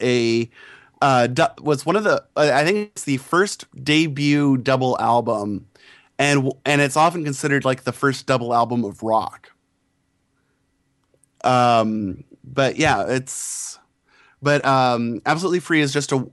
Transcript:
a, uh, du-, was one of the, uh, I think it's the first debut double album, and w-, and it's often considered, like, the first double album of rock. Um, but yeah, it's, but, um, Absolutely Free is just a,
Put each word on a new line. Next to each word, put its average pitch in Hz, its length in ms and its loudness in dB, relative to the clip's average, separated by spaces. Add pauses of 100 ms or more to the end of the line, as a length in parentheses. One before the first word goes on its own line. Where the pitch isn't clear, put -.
a, 117 480 0 (500)
uh, 127 280 4
du-, 127 320 0
was 143 260 -2
one 175 100 2
of 214 80 0
the, 165 200 0 (120)
uh, 147 160 4
I 143 120 2
think 208 260 -2
it's - 140 -14
the 135 140 -2
first 185 460 -2 (180)
debut 143 760 2
double 127 400 0
album, 110 680 -2 (520)
and 143 220 2
w-, 135 260 -4
and 143 160 2
it's 139 140 -2
often 170 260 2
considered, 139 420 -2
like, 131 200 -2
the 123 80 -4
first 135 340 -4
double 120 260 -2
album 117 320 0
of 101 180 -10
rock. 110 500 -4 (1900)
Um, 113 800 2 (200)
but 131 320 -2
yeah, 120 300 0
it's, - 720 -8 (640)
but, 143 240 2
um, 123 580 0
Absolutely 175 360 0
Free 165 200 0
is 143 120 0
just 143 200 -4
a, 131 200 -2